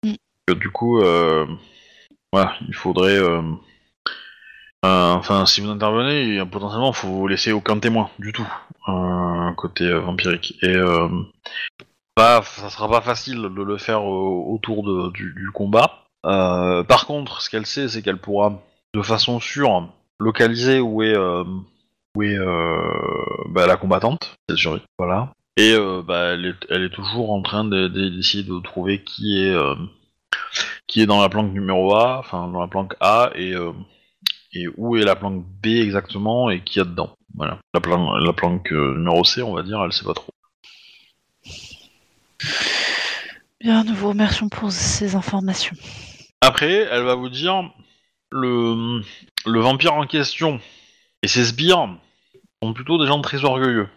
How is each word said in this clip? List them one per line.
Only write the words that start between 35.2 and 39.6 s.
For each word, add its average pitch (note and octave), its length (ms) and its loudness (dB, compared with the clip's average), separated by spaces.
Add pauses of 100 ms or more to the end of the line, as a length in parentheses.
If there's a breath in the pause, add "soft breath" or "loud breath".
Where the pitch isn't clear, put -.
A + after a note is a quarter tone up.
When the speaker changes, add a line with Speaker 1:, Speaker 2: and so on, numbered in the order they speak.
Speaker 2:
B - 220 -10
exactement, A2 840 0
et F2+ 160 -2
qui - 140 -2
y G2 40 4
a F2+ 40 0
dedans. E2+ 280 -8 (200)
Voilà. D#2 240 -6 (160)
La - 60 4
plan-, F2 360 0
la E2 160 2
planque, F2 400 -2
euh, C#2+ 240 0
numéro E2+ 260 2
C, A#2+ 200 0
on A2+ 120 -6
va E2+ 80 -4